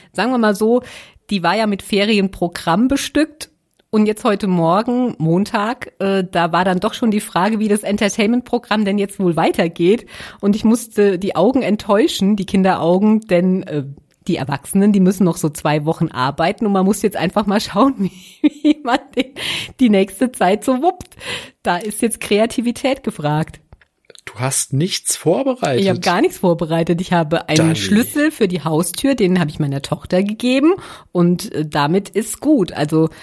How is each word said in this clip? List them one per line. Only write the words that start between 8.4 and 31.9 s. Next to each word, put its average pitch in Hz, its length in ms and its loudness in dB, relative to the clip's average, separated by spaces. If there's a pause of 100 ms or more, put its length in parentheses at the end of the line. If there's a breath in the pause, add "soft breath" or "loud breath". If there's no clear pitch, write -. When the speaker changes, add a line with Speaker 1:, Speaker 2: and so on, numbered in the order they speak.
Speaker 1:
denn 196 140 0
jetzt 202 200 -4
wohl 180 160 2
weitergeht. 175 720 0 (340 loud breath)
Und 202 140 2
ich 220 80 -2
musste 214 560 2
die 190 160 -4
Augen 233 280 2
enttäuschen, 208 720 0
die 196 100 -6
Kinderaugen, 190 760 2
denn, 185 420 0
äh, 147 180 -6 (460)
die 165 80 0
Erwachsenen, 180 560 0
die 202 80 4
müssen 185 240 4
noch 165 140 2
so 160 100 -2
zwei 151 380 -2
Wochen 165 220 0
arbeiten 147 580 -2
und 202 60 2
man 185 120 2
muss 202 180 2
jetzt 196 140 0
einfach 196 300 -2
mal 202 140 0
schauen, 269 360 2
<laughs> - 20 -14
wie, - 520 -2 (120)
wie 302 220 2
man 254 140 0 (180)
den, - 160 -4 (480 loud breath)
die 247 80 6
nächste 202 420 2
Zeit 208 340 0
so 262 180 0
wuppt. 370 340 -4 (460 loud breath)
Da 175 160 -2
ist 214 240 -4
jetzt 226 180 -2
Kreativität 233 840 -2
gefragt. 151 580 -4 (680)
Speaker 2:
Du - 120 -18
hast 135 360 -4
nichts - 420 -2
vorbereitet? 240 640 0
Speaker 1:
Ich 196 60 2
habe 180 120 0
gar 180 200 0
nichts 349 180 0
vorbereitet. 170 640 0
Ich 185 120 -4
habe 165 360 0
einen 151 80 2
Speaker 2:
Dani. 165 200 2
Speaker 1:
Schlüssel 240 540 0
für 226 160 -2
die 175 160 -4
Haustür, 165 540 0
den 185 240 2
habe 151 100 -2
ich - 80 -14
meiner 139 240 -4
Tochter - 400 -2
gegeben 254 520 2 (360 loud breath)
und, 175 420 2
äh, 156 140 -4
damit 156 440 -2